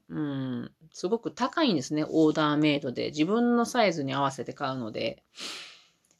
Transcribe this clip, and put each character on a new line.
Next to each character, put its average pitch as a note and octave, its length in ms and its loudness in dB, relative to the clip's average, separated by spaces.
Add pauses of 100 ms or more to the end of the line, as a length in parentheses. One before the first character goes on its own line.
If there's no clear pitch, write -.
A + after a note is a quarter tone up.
う E3 60 -10
ん、 C3 560 -4 (200)
す - 160 -6
ご A3 100 0
く D#3+ 140 -8
高 C#4 320 -2
い A#3+ 100 4
ん - 20 4
で C3 60 0
す D3+ 140 -6
ね、 D3+ 120 0
オ D#3 220 6
ー D3+ 40 4
ダ D3+ 200 2
ー D3 40 2
メ D3+ 180 4
イ C#3+ 40 0
ド C#3 120 -4
で。 A#2 160 -4
自 D3+ 180 0
分 A#3+ 300 2
の A#3 100 2
サ A#3 200 2
イ F3+ 80 4
ズ D3+ 100 -4
に C3+ 100 -4
合 C#3 80 0
わ C#3 100 2
せ B2 140 -8
て - 80 -10
買 C3+ 220 -4
う - 20 -6
の A#2 140 -6
で。 - 320 -6 (960)